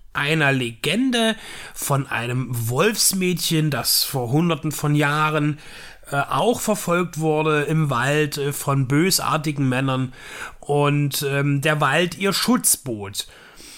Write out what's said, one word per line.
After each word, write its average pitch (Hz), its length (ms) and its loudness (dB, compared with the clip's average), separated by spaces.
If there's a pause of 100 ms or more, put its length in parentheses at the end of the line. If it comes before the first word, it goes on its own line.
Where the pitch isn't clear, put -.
(140)
einer 143 380 2
Legende 220 840 0 (380)
von 139 320 -2
einem 120 440 -4
Wolfsmädchen, 160 1200 0
das - 340 0
vor 131 260 -4
Hunderten 156 420 2
von 147 220 0
Jahren, 151 640 0 (520)
äh, 143 60 -2
auch 165 440 0
verfolgt 175 580 0
wurde 156 440 2
im 156 280 2
Wald, 147 480 0
äh, 143 140 -2
von 139 360 0
bösartigen 147 800 0
Männern 131 440 0 (480)
und, 143 680 2
ähm, 139 320 2
der 151 200 2
Wald 156 360 2
ihr 196 160 0
Schutz - 440 2
bot 101 500 -8 (520)